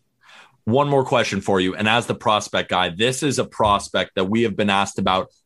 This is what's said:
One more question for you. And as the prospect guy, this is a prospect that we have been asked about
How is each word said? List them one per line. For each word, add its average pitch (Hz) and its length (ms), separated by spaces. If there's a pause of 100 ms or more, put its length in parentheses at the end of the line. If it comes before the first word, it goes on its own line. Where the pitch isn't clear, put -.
(640)
One 139 240
more 139 160
question 117 380
for 98 180
you. 92 140
And 104 140
as 117 180
the 117 80
prospect 101 560
guy, 90 180
this 110 340
is 135 160
a 123 60
prospect 101 720
that 95 100
we 113 160
have 107 140
been 104 140
asked 98 280
about 92 300 (180)